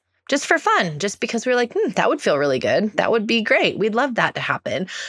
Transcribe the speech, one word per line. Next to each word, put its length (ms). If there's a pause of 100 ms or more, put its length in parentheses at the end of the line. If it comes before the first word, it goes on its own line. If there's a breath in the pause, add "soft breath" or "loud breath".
(280)
Just 200
for 100
fun, 400
just 220
because 260
we 60
were 40
like, 220
"Hmm, 140
that 180
would 100
feel 200
really 180
good. 400
That 140
would 160
be 160
great. 340
We'd 160
love 220
that 180
to 80
happen." 460 (220 loud breath)